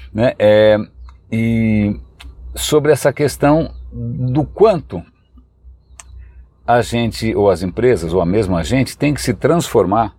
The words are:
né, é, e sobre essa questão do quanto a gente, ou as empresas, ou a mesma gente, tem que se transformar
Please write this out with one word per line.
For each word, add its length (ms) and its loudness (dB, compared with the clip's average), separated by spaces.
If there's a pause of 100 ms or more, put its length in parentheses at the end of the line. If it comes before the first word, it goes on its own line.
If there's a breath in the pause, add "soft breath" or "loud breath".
(140 soft breath)
né, 240 0
é, 400 4 (540)
e 680 0 (540)
sobre 380 2
essa 220 2
questão 580 0 (200)
do 520 -4
quanto 580 0 (1600 soft breath)
a 160 4
gente, 540 -4
ou 140 4
as 140 0
empresas, 500 0
ou 80 2
a 40 0
mesma 380 0
gente, 340 -2
tem 160 -2
que 80 -6
se 120 -2
transformar 840 0